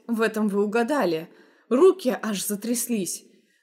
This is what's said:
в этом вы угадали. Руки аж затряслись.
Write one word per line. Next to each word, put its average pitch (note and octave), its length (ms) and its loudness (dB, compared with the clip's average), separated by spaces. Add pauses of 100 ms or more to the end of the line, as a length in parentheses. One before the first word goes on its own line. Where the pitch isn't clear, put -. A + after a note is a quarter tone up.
в A3+ 140 -2
этом G#3+ 260 0
вы G3+ 160 0
угадали. G#3+ 640 0 (400)
Руки B3+ 500 4
аж G#3 240 -4
затряслись. A3 840 -4 (380)